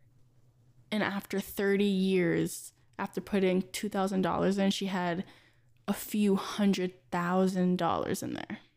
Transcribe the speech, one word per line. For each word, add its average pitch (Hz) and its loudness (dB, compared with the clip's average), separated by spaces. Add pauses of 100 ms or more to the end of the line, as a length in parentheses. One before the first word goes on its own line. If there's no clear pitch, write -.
(920)
And 214 0
after 196 -4
thirty 196 0
years, 185 0 (260)
after 196 -6
putting 185 2
two - -6
thousand 190 0
dollars 175 0
in, 196 4
she 196 -2
had 180 -2 (640)
a 208 -4
few 208 0
hundred 190 0 (160)
thousand 180 2
dollars 165 0
in - -6
there. - -10 (180)